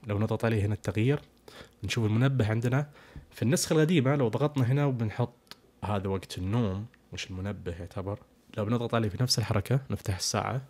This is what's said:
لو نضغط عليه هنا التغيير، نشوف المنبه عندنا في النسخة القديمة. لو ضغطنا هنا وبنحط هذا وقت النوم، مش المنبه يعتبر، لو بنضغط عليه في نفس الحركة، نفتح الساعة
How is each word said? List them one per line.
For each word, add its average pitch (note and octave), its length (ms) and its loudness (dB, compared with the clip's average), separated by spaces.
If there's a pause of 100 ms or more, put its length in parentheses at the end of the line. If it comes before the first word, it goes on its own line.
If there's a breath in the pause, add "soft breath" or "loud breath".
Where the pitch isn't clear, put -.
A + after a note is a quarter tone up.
لو G2+ 120 0
نضغط G#2+ 260 0
عليه A2 220 2
هنا G#2 80 0
التغيير، A2 460 0 (640 loud breath)
نشوف A2 200 0
المنبه A#2 460 2
عندنا B2 400 0 (400 loud breath)
في - 120 -10
النسخة C#3 320 2
القديمة. D3+ 420 4
لو A#2+ 120 2
ضغطنا C3 440 2
هنا C#3+ 120 4
وبنحط A#2+ 720 -2 (280)
هذا G2 240 -2
وقت F#2+ 300 -4
النوم، G2+ 480 0 (260)
مش - 180 -10
المنبه F#2+ 420 -6
يعتبر، F#2 460 -8 (380)
لو G#2+ 80 -2
بنضغط A#2 300 0
عليه A2+ 140 2
في F#2 140 -2
نفس B2+ 160 2
الحركة، A2+ 420 2 (100)
نفتح G#2 260 -2
الساعة G#2+ 540 -2